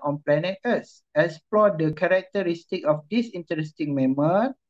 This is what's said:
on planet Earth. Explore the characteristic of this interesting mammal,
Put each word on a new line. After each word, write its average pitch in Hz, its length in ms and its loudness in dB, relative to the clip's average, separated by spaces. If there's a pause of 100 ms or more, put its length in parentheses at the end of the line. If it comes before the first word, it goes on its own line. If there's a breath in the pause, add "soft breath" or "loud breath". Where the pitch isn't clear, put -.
on 147 180 -4
planet 165 460 -2
Earth. 165 320 -4 (160)
Explore 190 640 2
the 156 160 0
characteristic 180 880 -2
of 151 240 0
this 233 240 -2
interesting 156 640 -6
mammal, 151 560 2 (180)